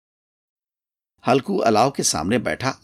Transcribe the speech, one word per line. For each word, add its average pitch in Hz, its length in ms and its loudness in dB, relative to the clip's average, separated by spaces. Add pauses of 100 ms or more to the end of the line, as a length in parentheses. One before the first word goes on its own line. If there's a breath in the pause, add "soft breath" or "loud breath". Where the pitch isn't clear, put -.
(1300)
हल्कू 120 320 0
अलाव 113 320 4
के - 120 -6
सामने 92 360 -2
बैठा 104 300 -4 (160)